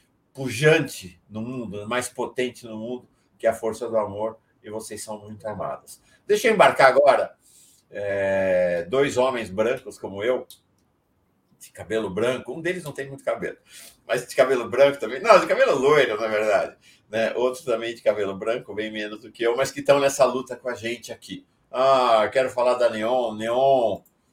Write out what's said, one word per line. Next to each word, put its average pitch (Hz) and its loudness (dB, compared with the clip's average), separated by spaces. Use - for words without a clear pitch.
pujante 135 0
no 107 -10
mundo, 107 -10
mais 123 -4
potente 123 -6
no 110 -14
mundo 123 -12
que 113 -2
a 113 2
força 110 -6
do 110 0
amor, 107 -4
e 107 -18
vocês 110 -12
são 107 -12
muito 107 -16
amadas. 90 -10
Deixa 208 0
eu 220 2
embarcar 170 6
agora. 127 4
É, 95 0
dois 131 0
homens 123 0
brancos 110 -2
como 98 -10
eu, 127 -2
de - -20
cabelo 107 -6
branco, 113 -4
um 165 -12
deles 175 -6
não 143 -12
tem 139 -12
muito 135 -16
cabelo, - -6
mas - -4
de - -12
cabelo 127 2
branco 135 4
também, - -6
não, 214 8
de - -4
cabelo 208 2
loiro, 127 4
na 110 -2
verdade, 104 0
né? 110 -2
Outros 127 -2
também 117 -4
de - -20
cabelo 104 0
branco, 110 -6
bem 107 -8
menos 107 -10
do 117 -20
que 117 -8
eu, 120 2
mas 135 0
que 143 -12
estão 139 4
nessa 139 2
luta 123 -4
com 127 -10
a 120 -6
gente 117 -10
aqui. 95 -16
Ah, 123 4
quero 131 0
falar 123 2
da 120 2
Neon. 113 -2
Neon, 117 2